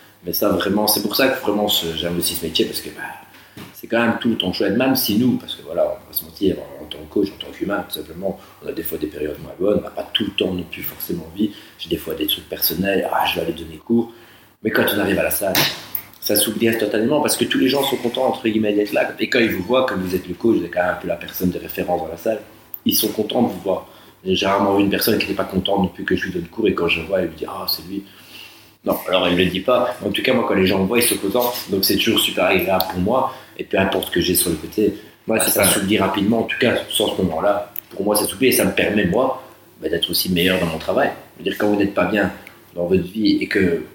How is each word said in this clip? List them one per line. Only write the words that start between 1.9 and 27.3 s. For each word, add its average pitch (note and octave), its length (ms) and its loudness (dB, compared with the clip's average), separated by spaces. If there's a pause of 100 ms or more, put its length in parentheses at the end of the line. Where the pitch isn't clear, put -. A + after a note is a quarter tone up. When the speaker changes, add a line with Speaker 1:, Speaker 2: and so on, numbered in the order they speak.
Speaker 1:
j'aime E2+ 200 -2
aussi - 180 -2
ce - 100 -4
métier, - 180 2
parce - 160 -2
que, - 100 -10
bah, - 120 -12 (720)
c'est - 140 -16
quand A2+ 120 2
même A#2 200 2
tout A#2+ 100 0
le A2 80 2
temps F#2 160 -2
chouette, G2+ 240 0
même C3 180 4
si G2+ 220 0
nous, A#2 200 4
parce - 180 -10
que - 80 -16
voilà, D#2+ 200 -2
on D2 60 2
va - 180 -8
pas - 60 -20
se - 100 -6
mentir, F2 360 0
en, - 240 -14
en - 40 -12
tant - 100 -12
que - 160 -16
coach, G#2 160 2
en - 160 -14
tant C#2 60 -12
qu'humain, F#2+ 360 -4
tout - 80 -10
simplement, F2+ 440 -8 (240)
on - 40 -10
a - 40 -6
des D#2+ 120 -8
fois D#2 140 -6
des D2+ 100 -2
périodes D2 340 -6
moins D#2+ 180 -14
bonnes, G2+ 200 2
on - 40 -2
n'a - 60 -12
pas - 240 -8
tout - 120 0
le - 60 -4
temps F#2+ 200 0
non F2+ 120 -4
plus - 180 -12
forcément - 500 -8
envie. G2+ 200 -2 (260)
J'ai - 120 -14
des E2 80 -2
fois D#2+ 180 -8
des D#2 120 -4
trucs - 220 -4
personnels, F#2 640 0
ah, - 160 0
je - 80 -2
vais E2 100 -2
aller E2 80 -2
donner D#2+ 240 -12
cours. A#2 340 0 (520)
Mais A2 80 0
quand A#2 140 4 (100)
on G2+ 40 2
arrive F#2 200 2
à D#2+ 40 2
la D#2 80 0
salle, F#2+ 220 0 (680)
ça - 160 0
s'oublie A2 320 2
instantanément, A2+ 540 2
parce - 160 0
que - 80 2
tous C3+ 140 0
les C3+ 100 4
gens C#3 140 2
sont C3 140 0
contents, B2 280 -2
entre - 220 0
guillemets, G#2+ 260 2
d'être G#2 200 0
là. - 260 0
Et G#2 100 -2
quand B2 100 2
ils A2+ 120 4
vous F#2 120 -4
voient, B2 220 2
comme F#2+ 160 -2
vous F#2 140 -2
êtes F2 120 -4
le F2 60 -6
coach, A2+ 240 2
vous F2 80 0
êtes E2+ 80 -10
quand F2+ 80 0
même F2+ 100 0
un F2 100 -6
peu F2+ 60 -8
la E2+ 80 -2
personne F2+ 360 -2
de E2+ 80 -6
référence F2 420 -4
dans D#2+ 80 -6
la E2 80 -10
salle, A2 240 -2 (440)
ils A2 100 2
sont - 140 2
contents - 340 0
de G#2 60 4
vous F#2+ 120 -8
voir. F#2+ 260 -2 (360)
J'ai F#2+ 220 0
rarement G2 300 4
vu G2+ 80 6
une G2 60 4
personne G2+ 280 2
qui - 80 0
n'était G2 100 -4
pas F#2+ 100 -2
contente F#2+ 340 0
non F#2 80 4
plus F#2 160 -8
que F#2 120 2
je F2+ 100 -4
lui F#2 60 -4
donne E2+ 160 -6
cours, G#2+ 200 0
et F#2 60 4
quand F2 140 0
je E2 140 -2
le D#2+ 40 -8
vois, F#2 160 0
elle F2 60 0
lui D#2+ 80 -8